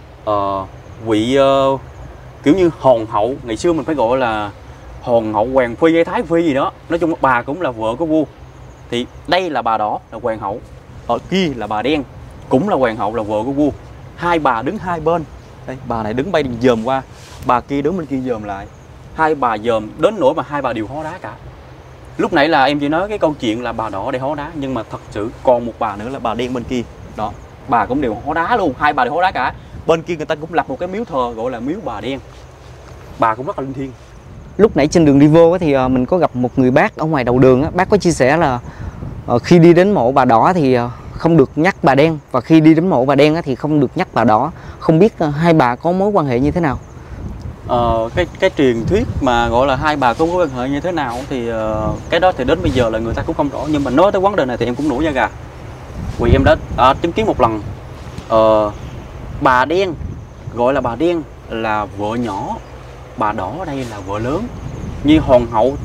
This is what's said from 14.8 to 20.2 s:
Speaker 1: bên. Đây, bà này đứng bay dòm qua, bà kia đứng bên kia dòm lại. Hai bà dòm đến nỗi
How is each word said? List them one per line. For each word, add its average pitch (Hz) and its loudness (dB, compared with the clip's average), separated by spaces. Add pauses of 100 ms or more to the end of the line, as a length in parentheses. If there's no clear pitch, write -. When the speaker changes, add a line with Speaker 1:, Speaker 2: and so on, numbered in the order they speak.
Speaker 1:
bên. 160 0 (420)
Đây, 131 -10 (120)
bà 117 -4
này 107 -4
đứng 143 -2
bay 156 2 (180)
dòm 117 4
qua, 131 -2 (440)
bà 123 2
kia 139 -4
đứng 160 0
bên 165 -6
kia 135 -4
dòm 113 -4
lại. 101 -8 (480)
Hai 156 2
bà 123 0
dòm 110 -2 (100)
đến 190 2
nỗi 147 4